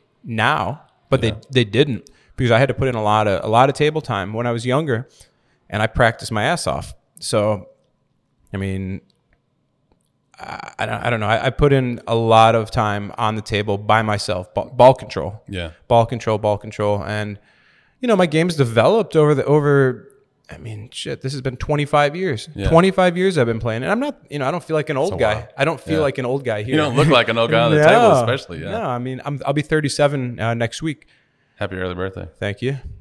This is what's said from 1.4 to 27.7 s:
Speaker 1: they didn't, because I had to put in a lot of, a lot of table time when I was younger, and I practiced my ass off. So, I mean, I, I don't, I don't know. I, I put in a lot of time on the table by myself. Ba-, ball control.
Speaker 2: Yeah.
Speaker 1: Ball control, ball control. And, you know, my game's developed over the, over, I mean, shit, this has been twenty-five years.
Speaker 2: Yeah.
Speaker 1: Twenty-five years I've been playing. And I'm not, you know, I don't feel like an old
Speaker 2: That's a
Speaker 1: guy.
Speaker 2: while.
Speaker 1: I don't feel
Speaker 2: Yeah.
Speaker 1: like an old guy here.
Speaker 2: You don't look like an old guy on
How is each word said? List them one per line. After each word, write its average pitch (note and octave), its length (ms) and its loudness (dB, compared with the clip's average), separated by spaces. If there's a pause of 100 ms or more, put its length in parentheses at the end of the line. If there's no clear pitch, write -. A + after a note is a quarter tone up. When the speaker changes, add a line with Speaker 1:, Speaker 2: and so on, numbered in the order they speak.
Speaker 1:
they - 20 0
didn't, A#2 460 0 (260)
because B2 140 0
I A2+ 80 6
had C3+ 80 4
to B2+ 80 -4
put C3 140 -2
in B2 80 -4
a A2 60 -4
lot G#2+ 260 2
of, F#2+ 160 0
a - 40 -6
lot A#2+ 200 4
of D3 80 -4
table D#3 240 0
time G2+ 340 -6
when A#2 120 -4
I A#2+ 40 -2
was A#2 160 -6
younger, B2+ 420 -2 (640)
and G#2 100 -4
I A2+ 60 2
practiced A2+ 460 0
my G#2+ 120 -2
ass E3 220 -2
off. C#2+ 260 -6 (280)
So, G#2 480 -2 (840)
I G2+ 40 -8
mean, F#2+ 440 -6 (1400)
I, - 400 -14
I A2 60 -2
don't, A2 180 -8
I A#2+ 60 -2
don't A2+ 100 -2
know. G#2 80 -2
I, A2+ 180 0
I C3+ 40 2
put C#3+ 220 2
in B2+ 360 0
a A#2 80 0
lot A2+ 400 6
of A2 160 -2
time G#2 440 -2
on A2 200 -2
the G#2 60 -6
table G#2 360 -2
by G#2+ 240 2
myself. G2+ 520 -4
Ba-, G#2 180 -2
ball B2+ 220 8
control. G2 540 -8
Speaker 2:
Yeah. F2 220 -8 (160)
Speaker 1:
Ball A#2 200 4
control, A2 320 -4
ball G#2 200 0
control. G#2 460 -4
And, G#2 340 -6 (640)
you B3 80 -2
know, A3 80 4
my F3+ 100 4
game's D#3+ 300 0
developed C3+ 580 2
over D3+ 220 4
the, B2+ 80 -2
over, C#3+ 640 2 (400)
I - 80 -20
mean, G#2+ 340 -14
shit, - 300 -10
this C3 100 -6
has C#3+ 80 -10
been B2+ 160 -6
twenty-five D3 580 0
years. E3 400 -6
Speaker 2:
Yeah. G2 140 -4
Speaker 1:
Twenty-five F3+ 480 4
years F#3 220 0
I've A#2+ 80 4
been A2+ 140 -2
playing. A2+ 220 -4
And D#3 80 -4
I'm G#3+ 80 0
not, C#4+ 200 -6 (100)
you C#3+ 100 -8
know, C3 80 -2
I C#3 40 0
don't E3+ 120 -6
feel D#3+ 140 -4
like D3+ 140 -2
an C#3 80 -2
old E3+ 140 -2
Speaker 2:
That's - 60 -6
a - 20 -6
Speaker 1:
guy. G#2+ 160 2
Speaker 2:
while. A2+ 200 -12
Speaker 1:
I C#3 80 0
don't D3+ 160 -2
feel - 140 -4
Speaker 2:
Yeah. D#3 60 0
Speaker 1:
like C#3 180 -2
an B2+ 80 -4
old C3+ 180 -4
guy G#2+ 180 -4
here. C3 120 -4
Speaker 2:
You - 80 2
don't C3 140 -2
look B2+ 120 4
like A#2+ 220 4
an A#2 80 0
old A2+ 120 2
guy A2+ 140 4
on A#2 60 2